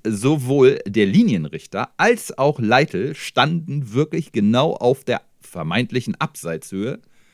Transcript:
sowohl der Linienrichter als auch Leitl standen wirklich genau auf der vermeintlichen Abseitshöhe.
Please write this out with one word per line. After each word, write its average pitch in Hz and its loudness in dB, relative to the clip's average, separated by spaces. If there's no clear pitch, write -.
sowohl 131 2
der 104 2
Linienrichter 104 0
als 220 0
auch 143 0
Leitl 123 0
standen 143 -2
wirklich 156 -2
genau 117 2
auf - 0
der 123 -4
vermeintlichen 101 -6
Abseitshöhe. 95 -8